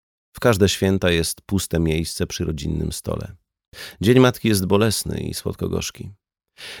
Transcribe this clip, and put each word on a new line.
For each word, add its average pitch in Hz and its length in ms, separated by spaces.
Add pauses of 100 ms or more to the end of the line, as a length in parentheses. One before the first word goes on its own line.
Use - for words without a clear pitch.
(360)
W - 40
każde 101 300
święta 95 420
jest 82 300
puste - 380
miejsce 82 480
przy - 180
rodzinnym 78 460
stole. - 440 (680)
Dzień 123 180
matki 123 280
jest 98 180
bolesny 98 540
i 76 140
słodkogorzki. - 760 (680)